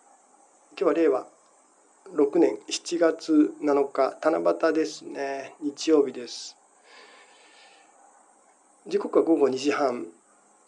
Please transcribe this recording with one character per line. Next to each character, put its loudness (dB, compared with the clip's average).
日 -2
は 2
令 2
和 -2
六 2
年 4
七 -6
月 2
七 2
日、 -2
七 0
夕 2
で 0
す -12
ね。 -10
日 -6
曜 6
日 -8
で -14
す。 -16
時 -2
刻 0
は 4
午 2
後 4
二 -4
時 -2
半。 -2